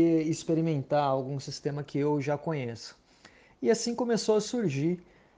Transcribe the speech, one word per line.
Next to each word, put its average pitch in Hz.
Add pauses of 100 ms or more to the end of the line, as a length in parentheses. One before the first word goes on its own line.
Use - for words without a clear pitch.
(220)
experimentar 156
algum 135
sistema 143
que 143
eu 147
já 143
conheço. 131 (640)
E 226
assim 226
começou 233
a 214
surgir 175 (340)